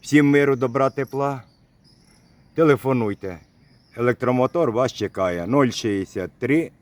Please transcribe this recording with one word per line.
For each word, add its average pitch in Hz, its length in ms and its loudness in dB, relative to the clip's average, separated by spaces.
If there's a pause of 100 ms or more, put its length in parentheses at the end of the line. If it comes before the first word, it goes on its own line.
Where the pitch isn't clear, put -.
Всім 143 300 4
миру, 143 260 4
добра, 131 340 0
тепла. 139 520 -6 (1120)
Телефонуйте. 120 840 0 (580)
"Електромотор" 123 760 0
вас 123 200 -2
чекає. 90 540 -4
Нуль 131 240 2
шістдесят 98 680 -6
три 147 320 -2 (120)